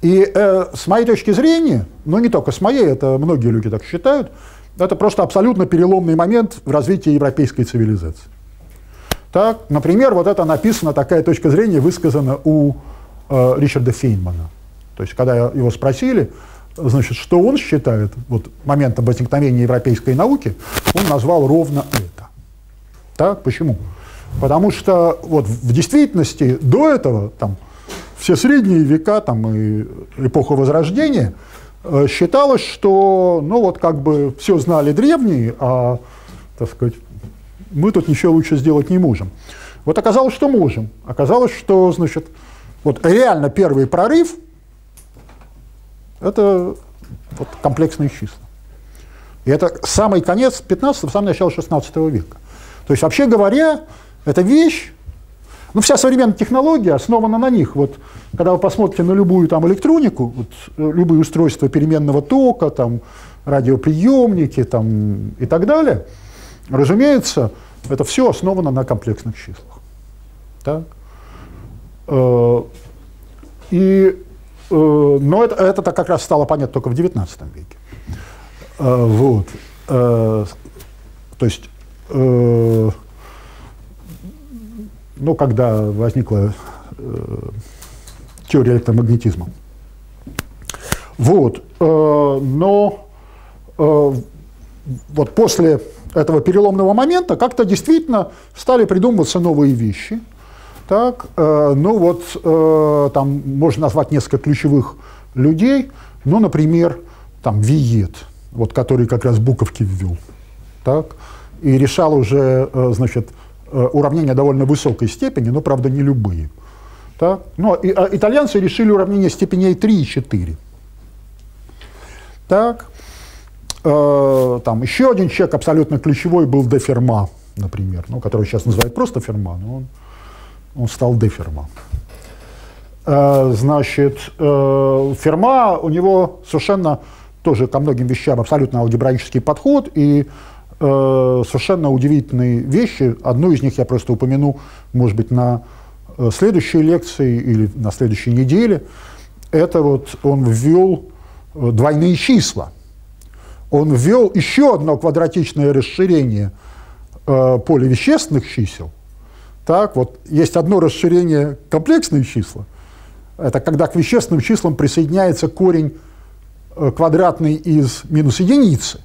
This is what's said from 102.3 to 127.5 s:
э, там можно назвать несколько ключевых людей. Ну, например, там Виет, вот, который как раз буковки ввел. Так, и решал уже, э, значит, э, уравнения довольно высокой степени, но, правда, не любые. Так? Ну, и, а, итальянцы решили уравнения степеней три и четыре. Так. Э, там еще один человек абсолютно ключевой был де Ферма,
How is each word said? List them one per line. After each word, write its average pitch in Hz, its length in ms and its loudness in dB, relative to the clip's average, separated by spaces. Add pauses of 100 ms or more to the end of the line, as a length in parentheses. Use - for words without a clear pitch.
э, 156 720 2
там 139 320 -2
можно 139 380 0
назвать 139 280 -2
несколько 143 260 -2
ключевых 143 580 0 (380)
людей. 202 580 0 (340)
Ну, 165 140 2
например, 170 600 2 (420)
там 107 200 -2
Виет, 117 640 0 (260)
вот, 117 220 -4
который 123 340 0
как 120 180 -2
раз 117 140 2
буковки 117 440 -2
ввел. 92 340 -4 (640)
Так, 147 320 -4 (460)
и 135 160 2
решал 151 360 2
уже, 131 580 2
э, 127 220 0
значит, 113 360 -2 (420)
э, 131 120 0 (100)
уравнения 143 420 0
довольно 135 300 2
высокой 131 420 0
степени, 123 420 -4
но, 139 120 -2
правда, 135 280 -2
не 139 120 -2
любые. 101 500 -2 (680)
Так? 185 240 0 (160)
Ну, 190 160 2
и, 185 180 -2
а, 190 200 2
итальянцы 214 480 0
решили 214 320 0
уравнения 196 380 2
степеней 185 440 0
три 202 280 2
и 135 40 0
четыре. 87 520 -6 (1900)
Так. 226 380 0 (1000)
Э, 139 800 2
там 117 180 -2
еще 254 300 0
один 190 180 0
человек - 260 -2
абсолютно 151 440 0
ключевой 165 460 0
был 135 200 2
де 127 140 2
Ферма, 120 500 0 (280)